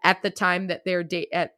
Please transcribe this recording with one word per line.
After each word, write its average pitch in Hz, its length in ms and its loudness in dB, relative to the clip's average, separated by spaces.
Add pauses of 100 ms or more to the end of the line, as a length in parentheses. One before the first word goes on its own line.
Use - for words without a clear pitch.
at 185 180 4
the 196 100 -2
time 185 360 0
that 175 180 -4
they're 180 180 0
da-, 170 300 -6
at, 175 240 -2